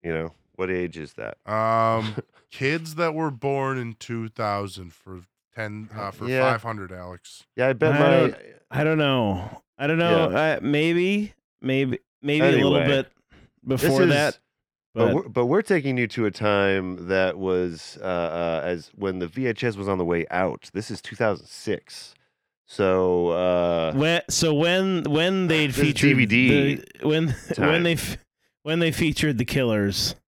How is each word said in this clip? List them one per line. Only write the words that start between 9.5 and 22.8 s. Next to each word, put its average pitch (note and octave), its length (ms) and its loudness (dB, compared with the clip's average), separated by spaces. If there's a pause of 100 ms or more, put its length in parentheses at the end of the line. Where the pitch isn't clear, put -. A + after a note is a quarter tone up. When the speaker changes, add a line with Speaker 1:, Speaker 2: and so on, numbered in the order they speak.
Speaker 3:
I C#3 80 -2
don't D#3+ 100 0
know. E3+ 320 4
Speaker 1:
Yeah. F#2 80 0
Speaker 3:
Uh, D#3 240 2
maybe, E3+ 720 0 (260)
maybe, C3 380 0 (240)
maybe D3 240 2
a C#3 60 6
little C#3 260 4
Speaker 1:
Anyway, - 100 2 (160)
Speaker 3:
bit - 40 -10 (560)
Speaker 1:
this B2+ 180 -2
Speaker 3:
before C3 220 4
Speaker 1:
is F3 60 6
Speaker 3:
that, C#3+ 280 2 (560)
Speaker 1:
but A#2 120 2
Speaker 3:
but G2+ 100 4
Speaker 1:
we're, - 140 -2
but B2 160 0
we're E3 160 2
taking C#3 360 0
you A#2+ 100 0
to A2+ 180 -2
a G2+ 60 0
time F#2+ 760 0
that F#2 300 2
was, F2+ 640 -2
uh, - 40 -10
uh, E2+ 600 -2
as F2 300 -6
when F#2+ 240 -4
the F2 80 -4
V B2+ 200 -4
H A2+ 160 -4
S A2+ 140 -2
was G2 100 -4
on G2 100 0
the F2+ 80 0
way E2+ 260 0
out. F2+ 420 -2
This G#2+ 180 -8
is G2 100 -10
two - 140 -16
thousand G#2 320 -2
six. - 680 -10 (520)
So, F#2 640 2